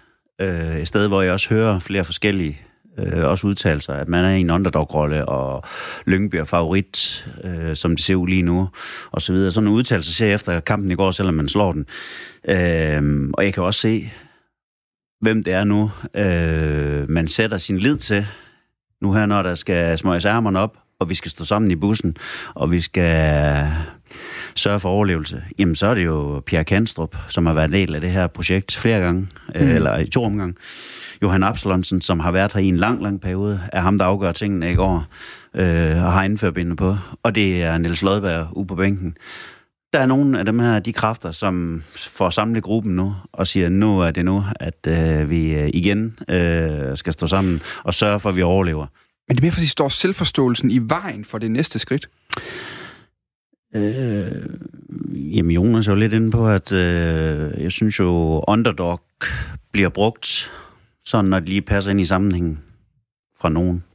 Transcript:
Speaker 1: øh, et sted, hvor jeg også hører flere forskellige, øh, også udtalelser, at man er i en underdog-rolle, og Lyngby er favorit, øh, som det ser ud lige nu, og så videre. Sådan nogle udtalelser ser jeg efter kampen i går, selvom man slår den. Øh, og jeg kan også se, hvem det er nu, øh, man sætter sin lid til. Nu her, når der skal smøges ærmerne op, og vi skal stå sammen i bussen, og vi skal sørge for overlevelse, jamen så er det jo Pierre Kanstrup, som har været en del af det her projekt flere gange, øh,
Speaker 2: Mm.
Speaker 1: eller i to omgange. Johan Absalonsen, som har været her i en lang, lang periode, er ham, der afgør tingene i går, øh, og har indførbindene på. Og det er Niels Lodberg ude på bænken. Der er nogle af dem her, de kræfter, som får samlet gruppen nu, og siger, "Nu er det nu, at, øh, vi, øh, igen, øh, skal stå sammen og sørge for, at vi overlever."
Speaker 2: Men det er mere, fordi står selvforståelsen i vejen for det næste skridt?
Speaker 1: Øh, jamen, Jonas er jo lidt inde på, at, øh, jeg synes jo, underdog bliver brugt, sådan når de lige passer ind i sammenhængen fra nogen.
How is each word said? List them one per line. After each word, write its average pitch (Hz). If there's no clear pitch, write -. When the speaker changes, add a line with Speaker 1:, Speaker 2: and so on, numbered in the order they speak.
Speaker 1:
øh, 82
et -
sted, 104
hvor 98
jeg 92
også 95
hører 110
flere 95
forskellige, 90
øh, 85
også 92
udtalelser, 78
at 69
man 87
er 95
i 95
en 85
underdog-rolle, 76
og 67
Lyngby 95
er 78
favorit, -
øh, 80
som 85
det -
ser 95
ud 90
lige 92
nu, 90
og -
så 90
videre. 95
Sådan 107
nogle 104
udtalelser 90
ser 113
jeg 101
efter 87
kampen 101
i 90
går, 95
selvom 90
man 73
slår 98
den. 76
Øh, 76
og 95
jeg 98
kan 92
også 95
se, 110
hvem 110
det 90
er 95
nu, 104
øh, 78
man 82
sætter 107
sin 95
lid 131
til. 104
Nu 101
her, 107
når 101
der 90
skal 85
smøges 87
ærmerne 104
op, 107
og 87
vi 92
skal -
stå -
sammen 104
i 87
bussen, 92
og 73
vi 87
skal 76
sørge 101
for 92
overlevelse, 90
jamen 85
så 98
er 120
det 92
jo 73
Pierre 82
Kanstrup, 98
som 85
har 82
været 78
en 76
del 90
af 76
det 90
her 90
projekt 90
flere 113
gange, 90
øh, -
Speaker 2:
Mm. 143
Speaker 1:
eller 73
i 80
to 123
omgange. 101
Johan 95
Absalonsen, 95
som 85
har 85
været 95
her 101
i 95
en 90
lang, 110
lang 101
periode, 95
er 92
ham, 98
der 98
afgør 95
tingene 90
i -
går, 90
øh, 85
og 87
har 95
indførbindene 87
på. 98
Og 113
det 95
er 82
Niels 85
Lodberg 95
ude 98
på 90
bænken. 92
Der 156
er 131
nogle 135
af 95
dem 110
her, 117
de 104
kræfter, 110
som 87
får -
samlet 110
gruppen 101
nu, 98
og -
siger, 90
"Nu 98
er 85
det 87
nu, 98
at, -
øh, 80
vi, 80
øh, 73
igen, 101
øh, 80
skal 82
stå 82
sammen 92
og -
sørge 104
for, 104
at 92
vi 92
overlever." 87
Speaker 2:
Men 131
det 123
er -
mere, 170
fordi 165
står 143
selvforståelsen 135
i 123
vejen 123
for 110
det 110
næste 151
skridt? -
Speaker 1:
Øh, 107
jamen, 82
Jonas 104
er 101
jo 98
lidt 107
inde 113
på, 113
at, 98
øh, 82
jeg 87
synes 107
jo, 85
underdog 95
bliver 98
brugt, -
sådan 101
når 95
de 80
lige 95
passer 101
ind 98
i 92
sammenhængen 87
fra -
nogen. 87